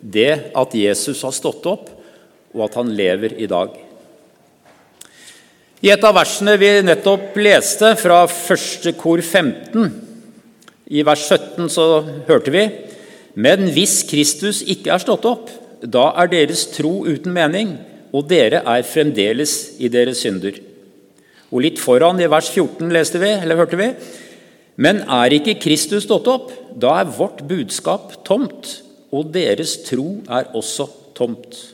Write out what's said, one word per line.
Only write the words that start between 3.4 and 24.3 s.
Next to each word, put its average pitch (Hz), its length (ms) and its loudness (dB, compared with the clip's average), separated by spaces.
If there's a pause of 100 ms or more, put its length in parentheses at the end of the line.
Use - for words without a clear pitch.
dag. 92 340 -4 (1900)
I 196 160 4
et 196 80 2
av 208 140 6
versene 202 420 2
vi 202 120 6 (120)
nettopp 190 560 2
leste 208 600 4
fra 175 260 6
første - 720 -4
kor 165 240 0
femten, 175 680 -2 (1000)
i 147 160 0
vers 139 240 2
sytten, 175 400 0
så 160 320 4 (240)
hørte 117 260 2
vi: 185 120 2 (760)
«Men 175 380 2
hvis 190 340 2
Kristus 185 560 -2
ikke 185 300 -2
er 185 80 -2
stått 214 260 -2
opp, - 220 -4 (340)
da 123 320 2
er 175 160 2
deres 165 400 0
tro 165 320 -4
uten 170 320 -4
mening, 170 400 -2 (320)
og 147 220 -4
dere 151 340 4
er 120 240 0
fremdeles 131 880 -2
i 120 140 -4
deres 123 320 0
synder.» 98 320 -4 (960)
Og 127 120 0
litt 165 160 -2
foran 160 400 4
i 170 80 2
vers 151 240 2
fjorten 165 400 -2
leste 165 280 0
vi, 202 160 2
eller 165 240 -2
hørte 170 180 0
vi: 233 140 -2 (880)